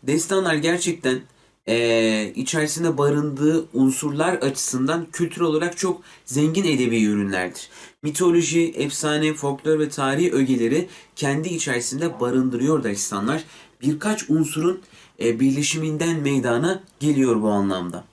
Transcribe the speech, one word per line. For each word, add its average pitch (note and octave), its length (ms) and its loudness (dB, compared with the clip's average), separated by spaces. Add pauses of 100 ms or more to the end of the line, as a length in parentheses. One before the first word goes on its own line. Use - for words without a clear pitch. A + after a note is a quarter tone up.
destanlar E3 520 0
gerçekten, D#3+ 640 0 (460)
e, A2+ 680 2
içerisinde D3+ 640 -2
barındığı D3 760 2
unsurlar D3 600 2
açısından C#3 800 -2
kültürel E3+ 360 -2
olarak D#3+ 300 -2
çok F3+ 240 -4 (240)
zengin D#3 380 0
edebi B2 400 2
ürünlerdir. G2 680 -2 (340)
Mitoloji, E3 720 2
efsane, D3+ 580 0
folklor D3+ 460 0
ve D3+ 100 0
tarihi C#3+ 420 0
ögeleri C3 560 2 (280)
kendi D3+ 340 -2
içerisinde C#3+ 720 -4
barındırıyor B2+ 640 0
destanlar. G#2 600 -4 (380)
Birkaç D#3 480 -2
unsurun, D#3+ 520 0 (420)
e, A2+ 160 0
birleşiminden D#3 800 0
meydana C#3 640 0 (160)
geliyor C3 420 2
bu G#2+ 80 2
anlamda. F#2 640 -2